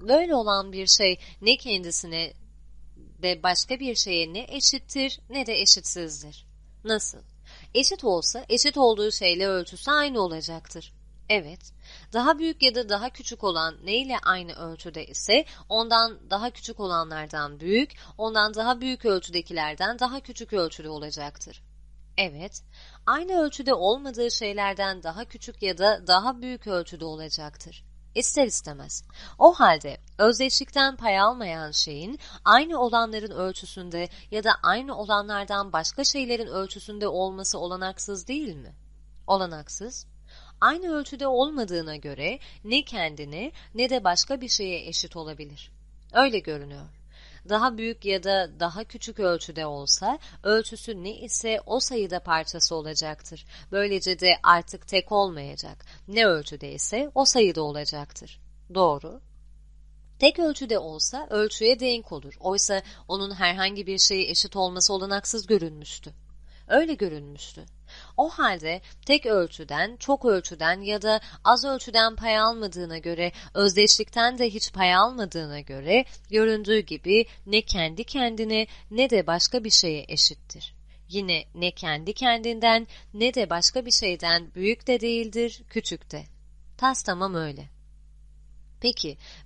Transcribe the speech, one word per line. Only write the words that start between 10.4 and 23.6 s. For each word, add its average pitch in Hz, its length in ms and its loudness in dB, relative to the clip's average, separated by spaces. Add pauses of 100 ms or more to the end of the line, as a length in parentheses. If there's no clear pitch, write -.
Evet, 180 440 -2 (400)
daha 277 260 4
büyük 320 240 -4
ya 254 120 -12
da 233 140 -4
daha 208 220 -2
küçük - 340 -10
olan 160 400 -2
ne 202 120 -2
ile 262 260 -4
aynı 180 300 -2
ölçüde 165 540 -12
ise 262 380 2 (240)
ondan 226 600 2
daha 214 200 -2
küçük - 300 -12
olanlardan 156 800 -4
büyük, 214 340 0 (240)
ondan 220 360 2
daha 233 260 0
büyük 254 240 -4
ölçüdekilerden 175 960 -2
daha 254 220 -2
küçük - 320 -16
ölçüde 165 360 -2
olacaktır. 151 720 -12 (540)
Evet, 175 460 -6 (440)
aynı 339 340 0
ölçüde 285 340 0